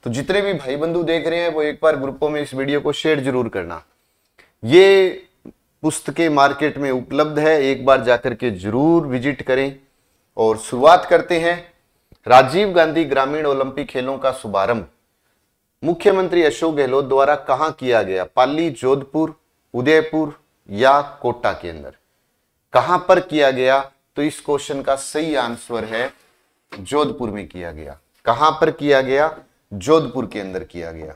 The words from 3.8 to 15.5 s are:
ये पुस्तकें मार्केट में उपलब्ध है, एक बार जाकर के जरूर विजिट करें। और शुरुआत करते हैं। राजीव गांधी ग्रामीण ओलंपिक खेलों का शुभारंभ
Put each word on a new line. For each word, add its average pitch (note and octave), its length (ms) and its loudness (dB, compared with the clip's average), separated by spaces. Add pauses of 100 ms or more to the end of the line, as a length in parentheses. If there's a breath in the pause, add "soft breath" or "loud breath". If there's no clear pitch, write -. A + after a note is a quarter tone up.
ये F#3 460 6 (720)
पुस्तकें D#3 460 -2
मार्केट C#3+ 500 2
में C#3 120 -4
उपलब्ध D3 480 -2
है, D#3 240 2
एक C3 240 -2
बार C3 180 4
जाकर A#2+ 300 2
के A#2+ 160 -2
जरूर C3 560 0
विजिट B2+ 360 -4
करें। C3+ 380 -2 (560)
और A2 220 2
शुरुआत D3+ 460 6
करते E3 360 2
हैं। E3+ 340 -4 (540)
राजीव C3+ 440 6
गांधी D#3+ 320 2
ग्रामीण C#3 420 -2
ओलंपिक C3+ 420 -4
खेलों C3 300 -6
का C3+ 140 -2
शुभारंभ G2+ 540 -2 (1000)